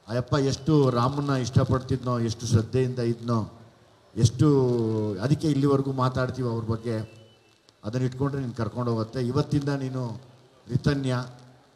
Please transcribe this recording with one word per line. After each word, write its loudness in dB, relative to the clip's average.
ಆ -8
ಯಪ್ಪ -2
ಎಷ್ಟು 4
ರಾಮನ್ನ 0
ಇಷ್ಟಪಡ್ತಿದ್ನೋ, 0
ಎಷ್ಟು -4
ಶ್ರದ್ಧೆಯಿಂದ 0
ಇದ್ನೋ, -2
ಎಷ್ಟು, 4
ಅದಕ್ಕೆ 2
ಇಲ್ಲಿವರೆಗೂ 2
ಮಾತಾಡ್ತೀವಿ -2
ಅವ್ರ -4
ಬಗ್ಗೆ, -6
ಅದನ್ನ -2
ಇಟ್ಕೊಂಡ್ರೆ -2
ನೀನು -6
ಕರ್ಕೊಂಡು -4
ಹೋಗುತ್ತೆ. -2
ಇವತ್ತಿಂದ 0
ನೀನು -6
ರಿತನ್ಯ, 0